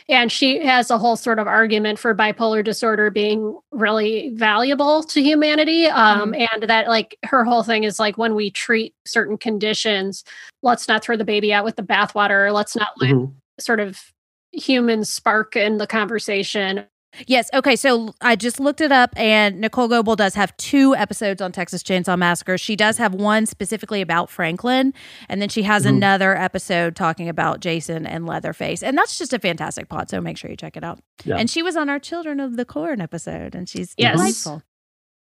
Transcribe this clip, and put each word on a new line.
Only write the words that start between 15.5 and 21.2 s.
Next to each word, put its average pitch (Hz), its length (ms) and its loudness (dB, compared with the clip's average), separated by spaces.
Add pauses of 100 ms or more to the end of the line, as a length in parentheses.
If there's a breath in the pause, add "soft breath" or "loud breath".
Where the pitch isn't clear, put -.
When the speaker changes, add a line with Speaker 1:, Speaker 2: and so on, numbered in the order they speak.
Speaker 1:
in 214 200 2
the 208 100 -4
conversation 202 960 -2 (420 loud breath)
Speaker 2:
Yes. 240 260 2
Okay. 269 220 2
So 269 140 2 (180)
l-, - 140 -14
I 233 140 4
just 220 240 -4
looked 285 220 0
it 302 100 2
up, 247 240 4
and 214 460 2
Nicole 233 260 0
Goebel 226 280 2
does 190 200 2
have 202 220 -2
two 269 380 4
episodes 202 460 -2